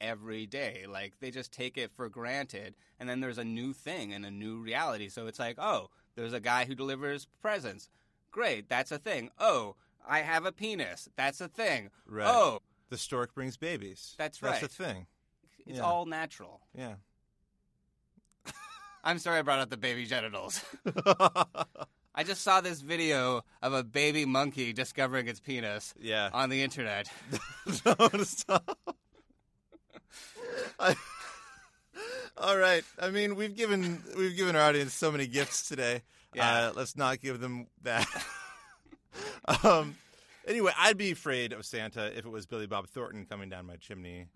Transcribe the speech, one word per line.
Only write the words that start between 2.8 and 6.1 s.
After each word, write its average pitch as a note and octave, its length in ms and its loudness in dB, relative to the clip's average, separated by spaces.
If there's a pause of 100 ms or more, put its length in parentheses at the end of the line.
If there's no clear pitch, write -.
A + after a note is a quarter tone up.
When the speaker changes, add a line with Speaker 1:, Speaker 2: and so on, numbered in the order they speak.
Speaker 1:
and B2 80 -10
then B2+ 120 -4
there's B2 180 -4
a A#2 60 -6
new A#2 280 -4
thing C3 400 -8
and G2+ 120 -10
a G2+ 60 -10
new G#2+ 300 -8
reality. A2+ 480 -4
So A2+ 200 -10
it's - 120 -12
like, A#2+ 180 -4
"Oh, D#3+ 320 -2 (260)